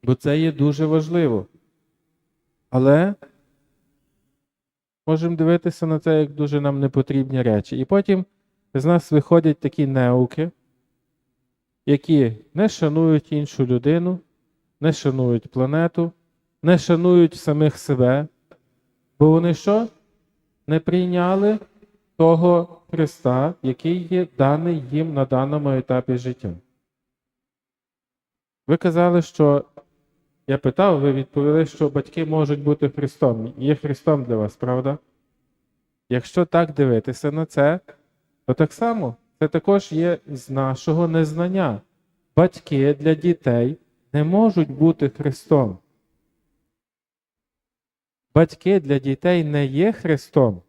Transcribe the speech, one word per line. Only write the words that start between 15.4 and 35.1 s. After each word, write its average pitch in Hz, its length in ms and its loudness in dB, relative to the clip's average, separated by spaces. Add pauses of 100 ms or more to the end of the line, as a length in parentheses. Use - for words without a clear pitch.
планету, 160 600 -2 (520)
не 170 140 4
шанують 170 580 4
самих 151 420 0
себе. 135 500 0 (920)
Бо 151 120 6
вони 165 220 2
що? 214 340 -2 (800)
Не 160 120 0
прийняли 180 800 0 (580)
того 170 640 4 (100)
Христа, 147 680 -2
який 165 460 -4
є 180 200 -2 (100)
даний 151 540 0
їм 156 220 -4
на 135 120 0
даному 139 440 -2
етапі 127 480 -2
життя. 123 360 -8 (2250)
Ви 160 100 0
казали, 175 440 2
що, 143 440 0 (840)
я 135 100 -2
питав, 175 420 0
ви 139 140 2
відповіли, 147 520 0
що 147 240 -4
батьки 143 360 -6
можуть 147 380 -2
бути 147 260 0
Христом. 123 680 -4
Є 139 180 0
Христом 143 480 -2
для 120 120 -4
вас, 104 200 -4
правда? 127 420 -4 (1120)